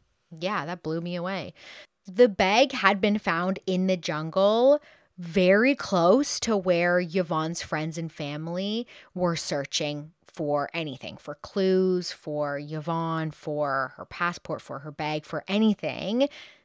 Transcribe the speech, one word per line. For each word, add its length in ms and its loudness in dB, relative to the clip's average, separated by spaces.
yeah, 340 -4
that 180 -8
blew 180 -4
me 160 -6
away. 360 -6
The 220 6
bag 440 4
had 300 2
been 160 2
found 480 -2
in 220 2
the 80 2
jungle, 840 2
very 560 4
close 680 4
to 160 0
where 440 2
Yvonne's 600 -2
friends 380 -6
and 120 -6
family 760 -6
were 240 0
searching 760 -4
for 480 -2
anything, 460 -8
for 160 -12
clues, 760 0
for 480 -6
Yvonne, 760 -4
for 640 -2
her 100 -14
passport, 560 -6
for 160 -12
her 140 -12
bag, 340 -4
for 200 -8
anything. 800 0